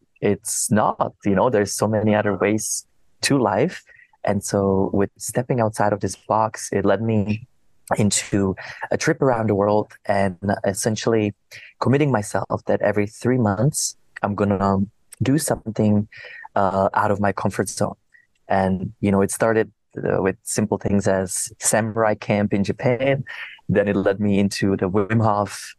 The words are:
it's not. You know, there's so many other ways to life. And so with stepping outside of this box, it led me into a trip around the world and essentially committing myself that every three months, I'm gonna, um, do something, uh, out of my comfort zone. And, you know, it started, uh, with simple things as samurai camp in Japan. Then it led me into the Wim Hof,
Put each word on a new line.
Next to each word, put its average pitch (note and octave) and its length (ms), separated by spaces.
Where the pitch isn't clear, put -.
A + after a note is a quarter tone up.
it's - 500
not. A2 440
You G2+ 120
know, G#2+ 140
there's G#2 220
so - 160
many G#2+ 260
other G#2 220
ways G#2 500
to C#3+ 160
life. A#2 480
And G2+ 200
so G2 480
with G2 260
stepping B2+ 440
outside G#2+ 320
of G2 80
this G2 160
box, - 560
it G2 100
led G2+ 180
me G#2+ 460
into G2+ 600
a - 60
trip D#3 240
around A#2 260
the G#2 80
world G#2 380
and G2 300
essentially A2 680
committing C#3+ 320
myself G#2+ 540
that G2+ 160
every G2+ 260
three B2 300
months, A2 580
I'm G2+ 120
gonna, G2+ 240
um, G2 320
do C3 140
something, G#2+ 720
uh, G2 380
out G#2 160
of G2+ 120
my G2+ 100
comfort G2+ 380
zone. - 260
And, F#2+ 500
you G2+ 120
know, G2 100
it G2 100
started, A2 400
uh, F#2+ 240
with F#2+ 220
simple G#2 340
things G2+ 300
as F#2+ 520
samurai A2 560
camp G#2 380
in G2+ 120
Japan. C3+ 580
Then G2+ 180
it G2+ 80
led G2 240
me G2+ 200
into G2 360
the F#2+ 140
Wim G#2+ 340
Hof, G#2 560